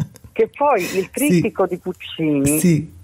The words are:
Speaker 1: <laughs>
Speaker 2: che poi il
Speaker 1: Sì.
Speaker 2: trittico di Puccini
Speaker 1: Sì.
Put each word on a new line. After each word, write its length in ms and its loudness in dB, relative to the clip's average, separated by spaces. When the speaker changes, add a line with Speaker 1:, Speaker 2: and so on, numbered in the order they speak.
Speaker 1:
<laughs> 260 -20
Speaker 2:
che 220 0
poi 260 2
il 60 -6
Speaker 1:
Sì. 240 -4
Speaker 2:
trittico 540 0
di 120 -4
Puccini 840 -2
Speaker 1:
Sì. 340 2